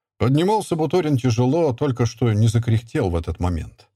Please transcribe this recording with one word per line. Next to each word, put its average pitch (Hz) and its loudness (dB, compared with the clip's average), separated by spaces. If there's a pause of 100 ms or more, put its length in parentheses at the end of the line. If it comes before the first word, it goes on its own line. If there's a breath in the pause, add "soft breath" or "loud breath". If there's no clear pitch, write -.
(180)
Поднимался 175 0
Буторин 156 0
тяжело, 127 0
только 123 -2
что 117 0
не 110 4
закряхтел 113 0
в 85 -2
этот 82 -6
момент. 87 -6